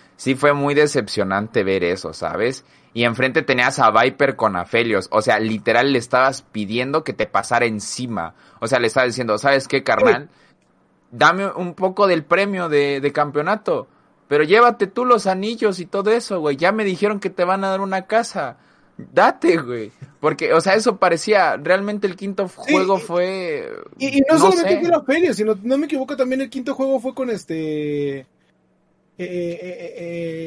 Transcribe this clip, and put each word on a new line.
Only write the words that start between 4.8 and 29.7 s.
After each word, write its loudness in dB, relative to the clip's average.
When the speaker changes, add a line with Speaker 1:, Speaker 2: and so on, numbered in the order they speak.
Speaker 1:
o 2
sea, 2
literal 2
le 2
estabas 0
pidiendo -4
que -6
te -4
pasara 0
encima. -6
O -6
sea, -4
le 0
estabas 0
diciendo, -2
"¿Sabes 0
qué, -2
carnal? 2
Speaker 2:
Sí. -20
Speaker 1:
Dame 2
un -6
poco 2
del 2
premio 0
de, 2
de 0
campeonato, -2
pero 2
llévate 4
tú -4
los 2
anillos -2
y -8
todo -2
eso, -2
güey. 0
Ya 2
me -2
dijeron -2
que -4
te -4
van 0
a -2
dar -2
una -4
casa. -4
Date, 2
güey". -6
Porque, 0
o 6
sea, 2
eso 2
parecía, 2
realmente 0
el -4
quinto -6
Speaker 2:
Sí, -12
Speaker 1:
juego 2
Speaker 2:
y, -10
Speaker 1:
fue, -4
Speaker 2:
y, -2
y 8
no 4
Speaker 1:
no 6
Speaker 2:
solamente 4
Speaker 1:
sé. 0
Speaker 2:
fue -2
la 4
Aphelios, 0
sino, -2
no 0
me -2
equivoco, -4
también -2
el -8
quinto -6
juego -2
fue -8
con -6
este, -6
eh, -20
eh, -6
eh, -14